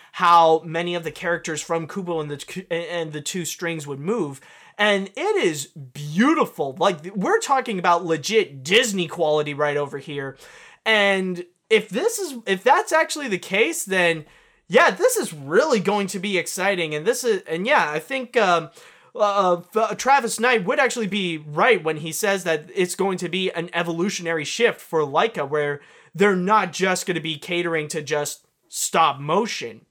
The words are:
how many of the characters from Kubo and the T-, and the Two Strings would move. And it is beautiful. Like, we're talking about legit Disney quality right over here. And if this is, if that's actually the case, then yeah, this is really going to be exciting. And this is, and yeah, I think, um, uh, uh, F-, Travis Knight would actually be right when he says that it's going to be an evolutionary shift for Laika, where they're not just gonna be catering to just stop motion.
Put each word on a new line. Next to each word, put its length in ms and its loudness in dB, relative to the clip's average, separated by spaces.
how 520 6
many 300 -4
of 100 -6
the 60 -6
characters 520 -4
from 260 -4
Kubo 320 -6
and 100 -6
the 60 -8
T-, 340 -12
and 420 -6
the 100 -8
Two 220 -6
Strings 420 -8
would 120 -10
move. 420 -4
And 400 2
it 280 0
is 220 -2
beautiful. 1120 0
Like, 380 0
we're 240 2
talking 400 0
about 240 2
legit 580 0
Disney 460 2
quality 460 0
right 220 0
over 220 -2
here. 380 -10
And 600 2
if 200 4
this 300 -2
is, 280 -8
if 160 -2
that's 300 4
actually 360 0
the 100 -2
case, 460 -2
then 420 0
yeah, 220 6
this 260 2
is 160 -2
really 480 2
going 280 0
to 100 -8
be 200 -2
exciting. 560 -2
And 120 -6
this 180 0
is, 180 0
and 240 -4
yeah, 240 2
I 80 -4
think, 380 -8
um, 340 2
uh, 480 2
uh, 160 2
F-, 60 -6
Travis 420 2
Knight 260 2
would 140 0
actually 280 0
be 320 -4
right 440 2
when 160 -2
he 140 -8
says 320 0
that 300 -2
it's 200 0
going 240 0
to 100 -6
be 220 -2
an 220 -6
evolutionary 720 -2
shift 360 0
for 200 -2
Laika, 480 0
where 320 -2
they're 220 4
not 360 2
just 340 -2
gonna 140 -2
be 160 -6
catering 520 -4
to 140 -6
just 440 -4
stop 500 0
motion. 720 -4